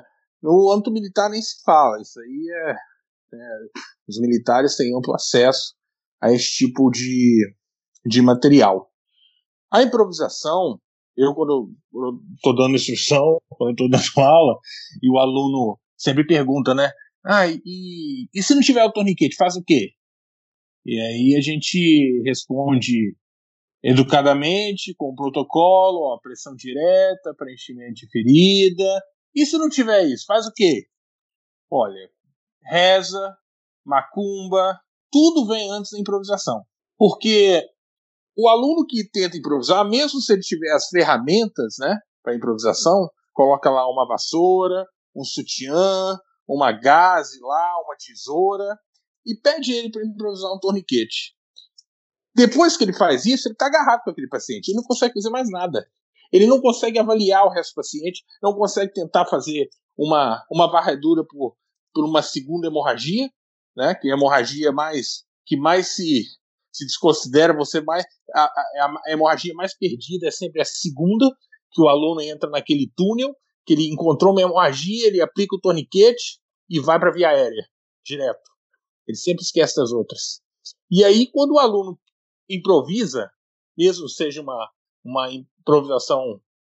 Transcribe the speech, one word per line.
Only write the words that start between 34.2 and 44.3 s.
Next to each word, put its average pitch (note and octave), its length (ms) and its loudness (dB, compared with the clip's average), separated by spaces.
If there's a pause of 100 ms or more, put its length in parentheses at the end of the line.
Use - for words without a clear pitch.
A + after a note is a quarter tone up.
tudo D4+ 380 4
vem G#3+ 240 -4
antes G3+ 200 -10
da G#3 80 -10
improvisação. G3 640 -6 (320)
Porque G3+ 680 2 (720)
o A3+ 120 4
aluno C#4 360 2
que G#3+ 240 -6
tenta F3+ 280 -4
improvisar, D3 500 0
mesmo C#4 320 -2
se A3 140 0
ele F#3+ 80 2
tiver D#3+ 320 -6
as - 160 0
ferramentas, D3+ 880 0
né, E3+ 180 -2 (240)
pra A#2+ 140 -4
improvisação, A#2+ 720 0 (220)
coloca C#3 380 2
lá B2+ 200 0
uma B2+ 180 -2
vassoura, F3+ 800 0 (300)